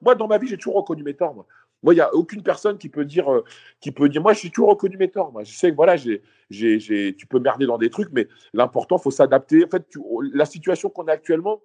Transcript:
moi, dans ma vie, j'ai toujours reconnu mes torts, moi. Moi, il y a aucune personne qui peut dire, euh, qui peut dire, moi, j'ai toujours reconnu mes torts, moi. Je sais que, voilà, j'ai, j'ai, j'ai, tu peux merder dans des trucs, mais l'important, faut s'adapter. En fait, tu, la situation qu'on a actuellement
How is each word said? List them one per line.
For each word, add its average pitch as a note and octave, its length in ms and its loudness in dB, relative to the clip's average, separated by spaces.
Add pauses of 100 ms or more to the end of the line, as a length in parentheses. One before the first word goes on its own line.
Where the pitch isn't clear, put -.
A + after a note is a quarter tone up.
moi, B3 140 4
dans A3 100 -4
ma G#3+ 120 2
vie, B3+ 100 -8
j'ai G3+ 80 -8
toujours - 180 -6
reconnu D#3+ 300 -4
mes C#3+ 100 -8
torts, D#3 200 -4
moi. G2 120 -20 (380)
Moi, E3+ 100 8
il E3 40 4
y - 20 6
a D3 140 2
aucune F3 280 -2
personne G3+ 360 -2
qui D#3 100 -16
peut D3 160 -6
dire, C#3+ 280 -2
euh, A#2 120 0 (340)
qui C#3 140 -12
peut C#3+ 160 4
dire, D3 140 -4
moi, G#3 100 6
j'ai F#3+ 180 -6
toujours G#3 200 2
reconnu G3 260 0
mes F#3+ 120 0
torts, F#3 220 -6
moi. G#2+ 140 -12
Je G#2 100 -20
sais F3+ 160 2
que, D3+ 60 0
voilà, E3+ 200 6
j'ai, A#2 240 -4 (300)
j'ai, G#2+ 300 0
j'ai, G2+ 340 -4
tu - 140 -20
peux C3 100 2
merder B2+ 280 0
dans A#2 120 0
des E3+ 120 0
trucs, G3+ 200 -6
mais B2 160 -2 (280)
l'important, B2+ 440 0
faut C#3 140 -4
s'adapter. C#3 520 4
En E3+ 40 -4
fait, F#3 200 -6
tu, D3+ 120 -18 (340)
la D3 120 2
situation F3+ 440 -6
qu'on F3 140 -14
a D#3 80 -2
actuellement E3+ 520 -4